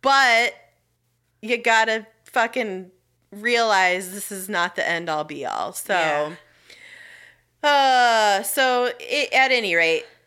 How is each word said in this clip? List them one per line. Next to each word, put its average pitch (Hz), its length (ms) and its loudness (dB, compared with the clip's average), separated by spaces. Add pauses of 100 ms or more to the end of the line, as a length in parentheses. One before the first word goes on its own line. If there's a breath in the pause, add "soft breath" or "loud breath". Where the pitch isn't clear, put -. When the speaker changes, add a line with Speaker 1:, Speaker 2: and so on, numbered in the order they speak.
Speaker 1:
But 254 540 4 (880)
you 240 140 -4
gotta 220 500 0 (180)
fucking 220 640 -4 (420)
realize 196 800 0
this 202 180 -12
is 190 180 -12
not 180 260 -4
the - 120 -4
end 170 220 -4
all 151 140 -4
be 143 220 -10
all. 71 280 -6
So, - 200 -6
Speaker 2:
Yeah. 156 420 -2 (1300 loud breath)
Speaker 1:
uh, 240 760 4
so 247 560 0
it, - 340 -6
at 269 180 4
any 214 240 0
rate 160 300 0 (220)